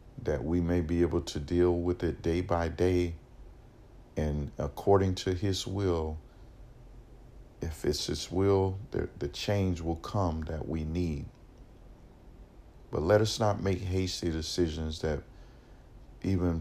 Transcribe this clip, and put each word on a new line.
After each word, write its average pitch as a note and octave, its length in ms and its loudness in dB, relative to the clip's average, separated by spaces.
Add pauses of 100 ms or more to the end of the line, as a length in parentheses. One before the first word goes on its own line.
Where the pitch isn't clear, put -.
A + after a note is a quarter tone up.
(240)
that C#2 220 0
we E2+ 160 2
may F2 200 2
be E2+ 220 2
able E2+ 200 2
to - 180 -6
deal F2 340 4
with F2 300 0
it D#2 180 -2
day E2+ 200 2
by E2+ 260 0
day. F2 480 2 (1000)
And D2 400 -2
according F#2+ 600 4
to F#2 180 -2
His F#2 320 -2
will, F2 500 0 (1400)
if D#2+ 240 -6
it's - 220 0
His D#2 240 -6
will, F#2+ 480 4 (140)
the, - 160 -2 (100)
the - 80 -4
change F#2+ 540 0
will E2 160 -2
come D#2+ 460 -2
that D#2 260 -6
we D#2+ 160 -2
need. D#2 420 -2 (1700)
But D#2 100 0
let G#2 180 8
us A2 200 0
not G#2 200 2
make F#2 200 0
hasty F#2 500 0
decisions D#2+ 720 -2
that D2+ 240 -2 (1000)
even F2 380 2